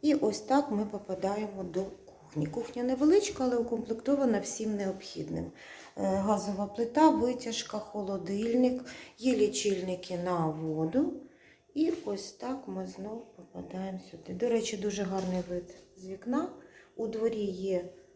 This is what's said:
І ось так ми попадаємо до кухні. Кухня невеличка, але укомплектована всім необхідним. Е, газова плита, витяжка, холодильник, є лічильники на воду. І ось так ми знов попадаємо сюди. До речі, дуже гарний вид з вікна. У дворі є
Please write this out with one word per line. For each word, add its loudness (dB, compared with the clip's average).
І 6
ось 2
так 2
ми 0
попадаємо -4
до -2
кухні. -8
Кухня -6
невеличка, 4
але 2
укомплектована 2
всім -2
необхідним. -4
Е, -10
газова 0
плита, 6
витяжка, 0
холодильник, 0
є 4
лічильники 2
на 2
воду. 2
І 2
ось -4
так -8
ми -6
знов -10
попадаємо -8
сюди. -12
До 0
речі, 0
дуже -2
гарний 0
вид -6
з -14
вікна. -2
У -4
дворі 0
є -2